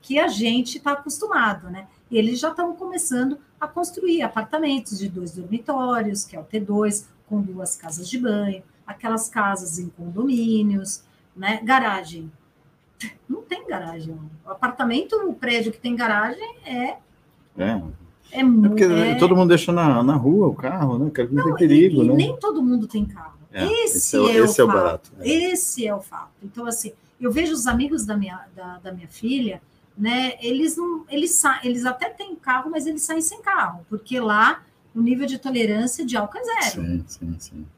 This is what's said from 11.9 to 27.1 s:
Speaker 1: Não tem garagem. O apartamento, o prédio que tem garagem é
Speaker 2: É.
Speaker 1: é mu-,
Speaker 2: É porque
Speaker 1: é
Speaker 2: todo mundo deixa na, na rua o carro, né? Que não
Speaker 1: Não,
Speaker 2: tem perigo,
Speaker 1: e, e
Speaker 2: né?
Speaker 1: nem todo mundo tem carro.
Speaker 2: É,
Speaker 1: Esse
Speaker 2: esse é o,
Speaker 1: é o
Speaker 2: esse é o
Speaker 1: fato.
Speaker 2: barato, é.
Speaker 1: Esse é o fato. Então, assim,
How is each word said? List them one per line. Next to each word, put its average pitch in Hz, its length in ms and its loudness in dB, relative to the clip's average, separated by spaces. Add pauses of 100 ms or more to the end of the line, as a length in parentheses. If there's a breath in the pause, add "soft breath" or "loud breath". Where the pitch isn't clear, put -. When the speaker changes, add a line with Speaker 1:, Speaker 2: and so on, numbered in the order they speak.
Speaker 1:
Não 359 140 -6
tem - 260 -10
garagem. 165 500 -10 (280)
O - 40 -18
apartamento, 247 680 -2 (120)
o 330 60 -2
prédio 233 400 -2
que - 60 -16
tem 240 160 -4
garagem 233 600 -2 (100)
é 254 320 -6 (600)
Speaker 2:
É. 98 240 -2 (500)
Speaker 1:
é 262 120 0
mu-, 226 220 8
Speaker 2:
É 208 40 8
porque 214 140 6
Speaker 1:
é 165 320 4
Speaker 2:
todo 175 200 6
mundo 180 140 6
deixa 175 240 6
na, 147 300 4
na 139 120 4
rua 156 320 4
o 117 80 2
carro, 135 420 -2
né? 143 160 0
Que 123 100 0
não 120 100 -2
Speaker 1:
Não, 139 100 2
Speaker 2:
tem 160 240 4
perigo, 147 340 8
Speaker 1:
e, 113 40 6
e - 20 6
Speaker 2:
né? 127 80 6
Speaker 1:
nem - 220 2
todo 403 260 -2
mundo 247 240 2
tem 208 180 -2
carro. 165 280 -14 (220)
Speaker 2:
É, - 100 -2
Speaker 1:
Esse 453 320 0
Speaker 2:
esse - 180 0
é 104 40 6
o, 104 100 6
Speaker 1:
é - 120 6
o 120 40 8
Speaker 2:
esse 208 140 2
é 127 40 10
o 113 40 8
Speaker 1:
fato. 101 100 2
Speaker 2:
barato, 87 420 0
é. 262 100 -4
Speaker 1:
Esse 330 580 0
é 208 80 -2
o 196 60 -8
fato. - 300 -16 (100)
Então, 226 240 -12
assim, 226 260 -8 (300)